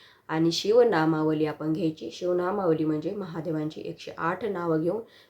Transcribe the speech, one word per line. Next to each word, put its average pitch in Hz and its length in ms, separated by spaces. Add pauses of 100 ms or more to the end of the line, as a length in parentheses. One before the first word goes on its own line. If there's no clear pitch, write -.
(280)
आणि 160 240
शिवनामावली 160 920
आपण 156 280
घ्यायची. 160 380
शिवनामावली 180 760
म्हणजे 156 260
महादेवांची 160 720
एकशे - 360
आठ 180 280
नावं 170 360
घेऊन, 175 200 (280)